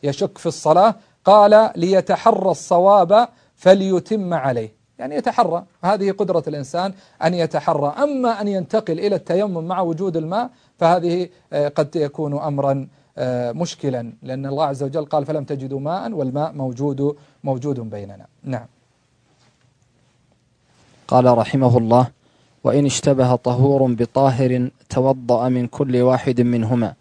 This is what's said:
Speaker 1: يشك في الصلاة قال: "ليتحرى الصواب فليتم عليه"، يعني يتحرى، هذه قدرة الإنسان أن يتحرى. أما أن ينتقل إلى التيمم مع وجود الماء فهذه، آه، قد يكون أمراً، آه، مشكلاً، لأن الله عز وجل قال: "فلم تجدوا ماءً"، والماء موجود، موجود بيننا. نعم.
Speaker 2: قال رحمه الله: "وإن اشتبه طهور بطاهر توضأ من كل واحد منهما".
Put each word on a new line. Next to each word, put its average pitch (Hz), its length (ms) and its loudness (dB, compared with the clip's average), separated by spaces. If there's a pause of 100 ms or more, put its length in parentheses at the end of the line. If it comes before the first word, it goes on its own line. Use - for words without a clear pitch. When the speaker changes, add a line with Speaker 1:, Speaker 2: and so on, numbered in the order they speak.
Speaker 1:
يشك 143 360 -4
في - 80 -8
الصلاة 170 480 2 (300)
قال: 208 520 8
"ليتحرى 190 720 0
الصواب 190 800 4 (280)
فليتم 190 800 2
عليه"، 127 380 -2 (260)
يعني 131 160 -10
يتحرى، 202 500 0 (200)
هذه 196 260 0
قدرة 185 380 -2
الإنسان 170 440 -6 (320)
أن 170 100 2
يتحرى. 156 640 -2
أما 254 420 -2
أن 208 80 -4
ينتقل 196 520 -4
إلى 202 160 -2
التيمم 180 480 -4
مع 180 160 -6
وجود 170 360 -4
الماء 190 340 -4 (280)
فهذه، 175 500 0 (240)
آه، 147 160 -2
قد 147 280 -4
يكون 147 420 -4
أمراً، 139 500 -2 (300)
آه، 123 340 -4
مشكلاً، 127 600 -6 (100)
لأن 135 240 -10
الله 139 180 -4
عز 139 180 -4
وجل 143 220 -6
قال: 147 220 -4
"فلم 151 180 -4
تجدوا 139 360 -8
ماءً"، 185 320 -6
والماء 143 400 -4
موجود، 139 640 -4 (280)
موجود 135 360 -4
بيننا. 101 460 -14 (180)
نعم. 131 220 -8 (2500)
Speaker 2:
قال 123 300 6
رحمه 127 400 2
الله: 117 280 4 (580)
"وإن 143 220 2
اشتبه 131 500 2
طهور 131 560 0
بطاهر 123 800 0 (180)
توضأ 127 600 0
من 127 180 -2
كل 123 360 -2
واحد 127 380 0
منهما". 117 600 0